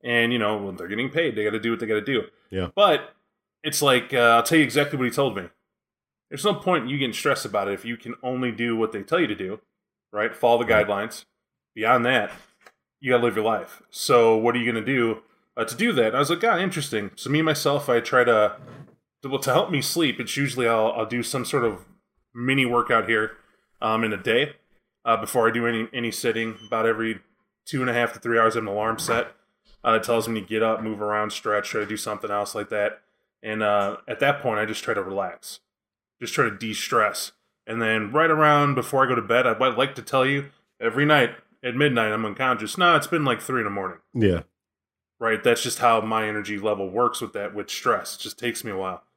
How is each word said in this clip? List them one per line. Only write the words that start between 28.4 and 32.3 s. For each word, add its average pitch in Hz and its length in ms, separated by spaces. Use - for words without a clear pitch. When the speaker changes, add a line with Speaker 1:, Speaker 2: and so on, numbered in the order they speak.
Speaker 1:
I 120 40
have 110 80
an 98 60
alarm 107 260
set. 120 340
Uh, 117 100
it 110 100
tells 113 240
me 113 140
to 92 40
get 110 180
up, 110 180
move 110 200
around, 107 300
stretch, 104 380
try 110 120
to 104 60
do 107 100
something 104 340